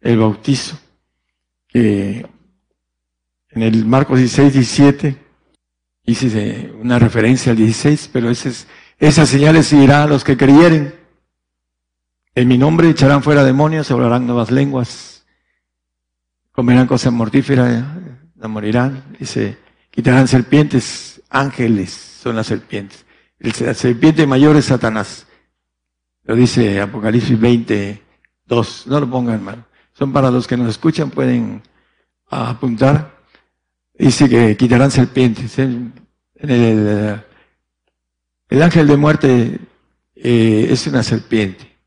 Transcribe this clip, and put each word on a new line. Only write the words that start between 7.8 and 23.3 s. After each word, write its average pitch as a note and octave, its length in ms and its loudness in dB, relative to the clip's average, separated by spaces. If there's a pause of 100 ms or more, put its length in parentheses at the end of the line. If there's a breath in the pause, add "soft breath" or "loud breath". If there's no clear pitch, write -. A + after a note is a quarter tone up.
pero A#2 180 -2
ese A#2+ 180 -6
es, - 180 -14 (320 soft breath)
"Esas D3+ 300 4
señales D3 380 4
seguirán C#3+ 360 6
a D3+ 60 0
los C#3+ 160 0
que C3+ 120 0
creyeren. D3 560 4 (1400)
En B2 140 2
mi B2+ 100 4
nombre D#3+ 320 4
echarán C#3+ 320 2
fuera D3 220 4
demonios, D3 480 0
hablarán B2 340 0
nuevas A#2+ 240 -2
lenguas, C3 720 -4 (1300)
comerán B2 380 2
cosa B2+ 240 -2
mortífera, B2+ 1040 -2 (160)
no A2 140 -14
morirán", B2 720 -6
y C3+ 60 -12
se G#2+ 320 -8 (320)
"quitarán B2+ 360 2
serpientes", C3+ 1000 -2
ángeles A#2 640 -4
son - 460 -12
las A2 100 -6
serpientes. G2+ 580 -10 (340)